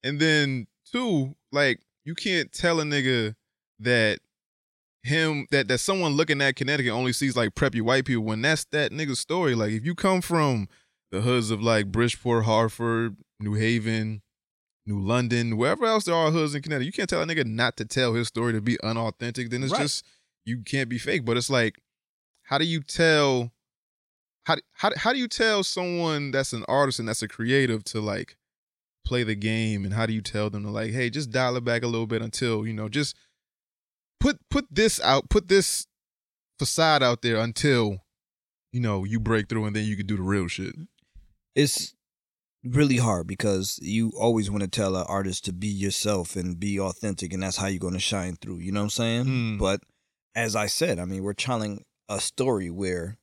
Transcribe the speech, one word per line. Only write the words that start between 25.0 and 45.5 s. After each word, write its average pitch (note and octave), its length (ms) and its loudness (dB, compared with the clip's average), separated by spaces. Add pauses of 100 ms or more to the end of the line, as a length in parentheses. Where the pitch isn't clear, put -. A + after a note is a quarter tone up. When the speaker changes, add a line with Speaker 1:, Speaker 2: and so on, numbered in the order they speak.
Speaker 1:
do C#4 60 0
you B3 80 -2
tell A3 360 2
someone E3+ 680 -2
that's C3+ 220 0
an A2+ 140 -6
artist C3+ 320 2
and A2+ 80 -4
that's A2+ 140 -4
a A2 60 -6
creative A#2 580 0
to, A2 160 -6
like, G2+ 360 -6 (680)
play B2 180 -2
the G#2+ 120 -2
game? A2 500 -2
And G2 80 -4
how A2+ 140 0
do A2+ 60 0
you A2 80 -2
tell G#2+ 280 -4
them G2+ 140 -8
to, G#2 60 -6
like, A2 220 -4
hey, B2 200 -2
just C3+ 200 -6
dial B2+ 260 0
it B2 60 -4
back A#2+ 200 0
a A#2+ 40 -2
little A2+ 200 -2
bit A2+ 160 -2
until, A2+ 420 -2
you A2+ 80 -4
know, G#2+ 160 -6
just C#3 260 -2 (1040)
put, C#4+ 180 4 (120)
put C#4+ 220 0
this G#3+ 300 4
out, C3+ 280 2
put G3+ 180 4
this - 380 2 (760)
facade D3+ 440 4
out A#2+ 180 2
there A#2 160 2
until, A2+ 600 2 (720)
you B2 80 -2
know, G#2 240 -2
you G#2+ 160 -2
break G#2+ 300 0
through A2 160 -2
and G#2 100 -4
then G#2+ 100 -2
you G#2+ 100 -2
can G2 120 -6
do G#2 100 -2
the F#2 60 -2
real F#2+ 240 0
shit? F#2 280 -8 (800)
Speaker 2:
It's - 380 0 (680)
really C3+ 340 4
hard G2+ 300 2
because F#2+ 540 -2
you A2 360 0
always A2 320 2
wanna G2+ 180 -2
tell F#2+ 280 0
an F2+ 120 -2
artist G2 380 -4
to F#2+ 80 -4